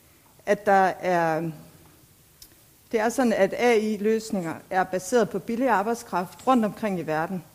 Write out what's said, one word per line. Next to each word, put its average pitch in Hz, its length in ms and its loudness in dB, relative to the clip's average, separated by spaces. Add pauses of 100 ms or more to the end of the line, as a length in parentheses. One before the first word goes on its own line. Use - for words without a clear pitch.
(460)
at - 200 0
der 190 340 4
er, 165 520 0 (1400)
det 226 80 0
er 214 100 2
sådan, 233 240 0
at 190 240 2
A 240 160 4
I-løsninger 214 800 -2 (140)
er 185 140 2
baseret 185 460 0
på 196 100 -6
billig 233 300 -2
arbejdskraft 196 760 -2
rundt 247 180 4
omkring 196 340 -4
i 160 40 -6
verden. 156 400 -4 (120)